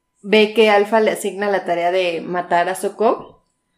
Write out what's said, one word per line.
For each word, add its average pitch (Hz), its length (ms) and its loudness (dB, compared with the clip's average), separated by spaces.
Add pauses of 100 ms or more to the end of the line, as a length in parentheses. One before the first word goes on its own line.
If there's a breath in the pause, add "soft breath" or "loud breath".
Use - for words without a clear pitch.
(220)
ve 208 320 2
que 220 160 4
Alpha 208 320 2
le 208 100 2
asigna 202 380 -6
la 185 160 -2
tarea 175 260 -2
de 175 300 -2
matar 175 480 -2
a 190 60 -4
Sokov, - 680 -4 (360)